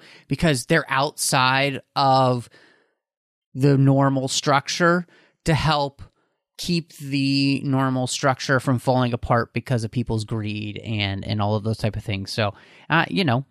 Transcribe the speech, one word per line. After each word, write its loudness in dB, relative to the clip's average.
because 0
they're 2
outside 0
of 2
the 4
normal 4
structure 0
to 2
help -2
keep -4
the 0
normal 0
structure 0
from 0
falling 0
apart -2
because -4
of -8
people's -4
greed -8
and, -4
and -4
all 0
of -4
those -4
type -4
of -8
things. -6
So, -2
uh, 2
you -2
know, 0